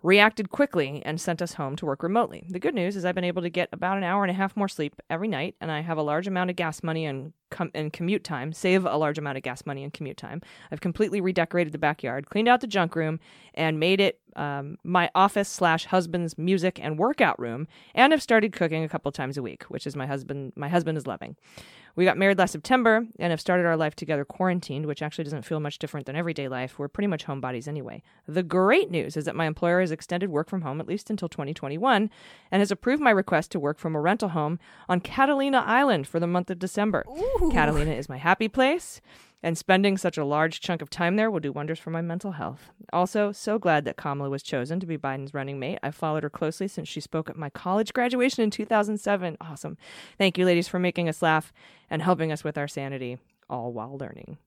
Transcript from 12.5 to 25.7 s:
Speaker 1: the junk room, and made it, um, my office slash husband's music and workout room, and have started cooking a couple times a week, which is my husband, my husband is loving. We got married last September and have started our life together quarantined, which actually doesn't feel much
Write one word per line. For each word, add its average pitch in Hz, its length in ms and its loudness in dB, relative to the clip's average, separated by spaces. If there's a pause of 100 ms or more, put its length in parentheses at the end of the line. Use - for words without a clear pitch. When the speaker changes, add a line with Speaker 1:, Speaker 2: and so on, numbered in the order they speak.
Speaker 1:
the 262 60 -6
junk 185 280 0
room, 160 240 0 (360)
and 156 240 0
made 185 200 4
it, 196 200 2 (160)
um, 143 480 -6
my 175 320 2
office 196 340 4
slash 165 360 2
husband's 170 520 0
music 180 420 2
and 156 200 -4
workout 226 400 4
room, 120 280 -6 (280)
and 277 180 8
have 302 80 2
started 214 320 4
cooking 160 300 0
a 156 60 -4
couple 156 220 -4
times 139 260 -6
a 139 40 -6
week, 113 220 -10
which - 240 -8
is 139 80 -8
my 135 100 -6
husband, 139 500 -8
my 143 140 -8
husband 160 300 2
is - 80 -10
loving. - 280 -10 (600)
We 175 80 2
got 185 140 4
married 190 200 4
last 185 140 4
September 226 560 4 (120)
and 170 120 0
have 160 80 -2
started 180 260 2
our 165 120 2
life 151 180 0
together 147 300 -2
quarantined, 175 600 -2
which 147 160 -4
actually 151 220 -6
doesn't 143 220 -6
feel 156 160 -2
much 147 180 -6